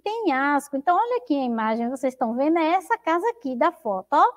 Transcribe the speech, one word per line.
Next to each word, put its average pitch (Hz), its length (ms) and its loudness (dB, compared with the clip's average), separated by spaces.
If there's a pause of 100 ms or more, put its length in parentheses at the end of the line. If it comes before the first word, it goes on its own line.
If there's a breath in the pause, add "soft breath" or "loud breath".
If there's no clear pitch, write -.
penhasco. 294 720 -2
Então, 349 220 0
olha 480 200 0
aqui 480 180 -2
a 269 100 -2
imagem, 226 440 -2
vocês 262 240 -4
estão 233 220 -4
vendo? 302 220 2
É 320 160 2
essa 381 240 0
casa 339 320 -2
aqui 277 260 -6
da 302 160 2
foto, 196 400 -6
ó. 403 260 4